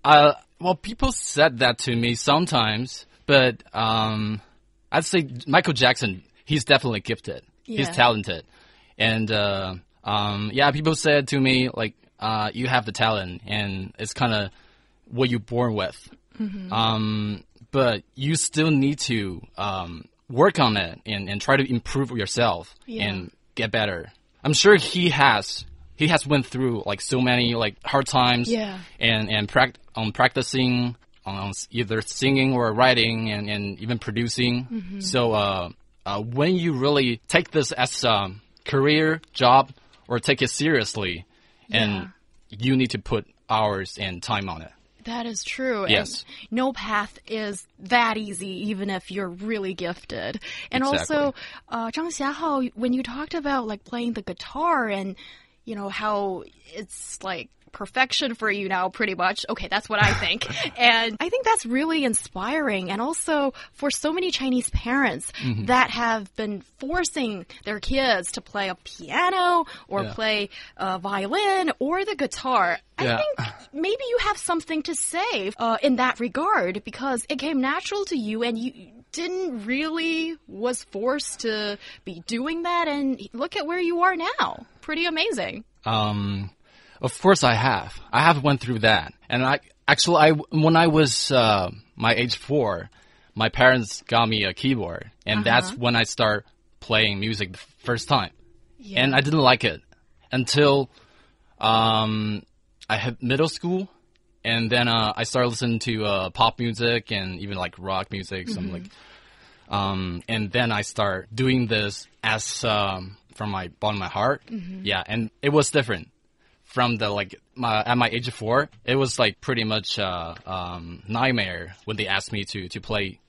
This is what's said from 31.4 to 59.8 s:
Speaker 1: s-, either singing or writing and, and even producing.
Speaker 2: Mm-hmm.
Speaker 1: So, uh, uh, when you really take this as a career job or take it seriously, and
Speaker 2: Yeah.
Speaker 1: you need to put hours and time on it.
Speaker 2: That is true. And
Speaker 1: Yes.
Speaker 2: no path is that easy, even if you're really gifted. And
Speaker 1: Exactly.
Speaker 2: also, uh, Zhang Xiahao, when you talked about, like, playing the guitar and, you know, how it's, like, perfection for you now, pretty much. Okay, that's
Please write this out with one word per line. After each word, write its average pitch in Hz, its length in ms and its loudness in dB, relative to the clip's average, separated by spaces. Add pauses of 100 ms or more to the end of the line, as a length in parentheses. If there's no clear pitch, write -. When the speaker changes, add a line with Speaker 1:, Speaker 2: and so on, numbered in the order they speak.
Speaker 1:
s-, - 200 -12
either 110 320 -2
singing 135 520 0
or 117 180 0
writing 113 580 4
and, 104 180 -4
and 101 320 -6
even 117 180 -4
producing. 120 720 0
Speaker 2:
Mm-hmm. 196 300 -8
Speaker 1:
So, 123 320 0
uh, 98 360 0 (360)
uh, 101 160 -4
when 135 360 0
you 170 160 0
really 131 560 2
take 170 220 0
this 147 220 2
as 127 320 -2
a 101 280 2 (320)
career 151 560 2 (120)
job 127 380 6 (360)
or 123 120 -2
take 139 240 2
it 123 80 2
seriously, 107 760 0 (460)
and 110 220 2
Speaker 2:
Yeah. 92 140 -4 (520)
Speaker 1:
you 131 180 2
need 127 140 2
to 107 80 -4
put 104 280 -4 (240)
hours 104 480 0
and 92 240 -6
time 101 260 -4
on 80 140 -8
it. - 100 -18 (320)
Speaker 2:
That 233 220 -8
is 220 180 -8
true. 254 400 -4
And 208 80 -2
Speaker 1:
Yes. - 320 0 (260)
Speaker 2:
no 254 220 -2
path 208 540 -6
is 208 400 -8 (120)
that 226 380 2
easy, 202 540 -8
even 202 200 -4
if 185 200 -6
you're 190 180 -6
really 190 460 -6
gifted. 170 680 -8 (300)
And 254 120 0
Speaker 1:
Exactly. 294 340 0
Speaker 2:
also, 285 180 0 (340)
uh, 226 220 -6
Zhang 330 180 -6
Xiahao, 285 640 -2
when 247 180 -2
you 254 100 0
talked 262 320 -8
about, 277 320 -2
like, 214 180 -10
playing 240 300 -6
the 220 80 -6
guitar 269 680 -2
and, 196 260 -4 (520)
you 226 80 -10
know, 202 160 -8
how 202 540 -2 (300)
it's, - 480 -14
like, 175 260 -8 (220)
perfection 254 640 -2
for 220 160 -2
you 196 160 -2
now, 185 220 0
pretty 196 260 -2
much. 185 320 -2
Okay, - 220 -6
that's 208 220 -2